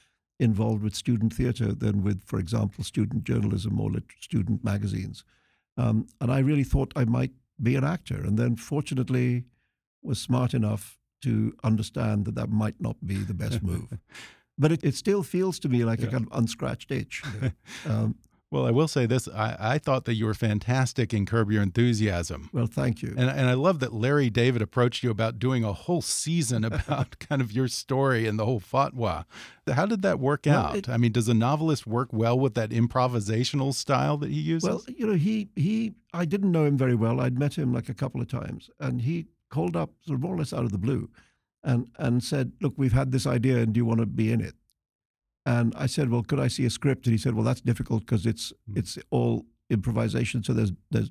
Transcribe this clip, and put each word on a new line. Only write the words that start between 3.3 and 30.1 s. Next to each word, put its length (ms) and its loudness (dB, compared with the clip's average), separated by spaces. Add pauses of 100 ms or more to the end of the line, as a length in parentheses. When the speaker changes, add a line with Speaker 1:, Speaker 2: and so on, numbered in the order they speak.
Speaker 1:
or 100 0
lit-, 140 -4 (160)
student 440 -2
magazines. 600 -4 (520)
Um, 300 2 (140)
and 120 0
I 80 2
really 240 2
thought 320 0
I 80 2
might 280 0 (300)
be 140 2
an 80 2
actor. 320 -4
And 220 0
then 180 2
fortunately 880 -2 (580)
was 180 -4
smart 340 0
enough 440 -2 (240)
to 400 0
understand 600 0
that 100 -4
that 160 -4
might 300 0
not 160 -4 (100)
be 100 -2
the 180 -4
best 280 -2
Speaker 2:
<laughs> 80 -2
Speaker 1:
move. 280 -6 (600)
But 140 4
it, 120 -2
it 100 0
still 280 0
feels 380 -2
to 80 -4
me 160 2
like 160 -2
a 40 -2
Speaker 2:
Yeah. 60 -4
Speaker 1:
kind 200 -4
of 80 -4
unscratched 520 -4
itch, 320 -8 (120)
you 60 -10
know. 100 -2 (360)
Speaker 2:
<laughs> 60 -2
Speaker 1:
Um, 240 -2 (340)
Speaker 2:
Well, 160 0
I 40 2
will 180 4
say 180 2
this. 220 0
I, 300 -4
I 200 0
thought 260 -2
that 80 -2
you 140 0
were 80 0
fantastic 800 0
in 100 2
Curb 260 0
Your 120 2
Enthusiasm. 880 0
Speaker 1:
Well, 140 0
thank 340 -2
you. 160 -8
Speaker 2:
And, 140 2
and 180 0
I 60 4
love 260 2
that 140 -2
Larry 340 2
David 320 4
approached 420 2
you 80 0
about 280 -2
doing 260 0
a 80 -2
whole 300 -2
season 640 0
<laughs> 80 0
about 460 -2
kind 220 -2
of 100 -2
your 160 2
story 600 0
and 120 0
the 60 0
whole 160 0
fatwa. 640 -2 (480)
How 140 2
did 160 -2
that 180 0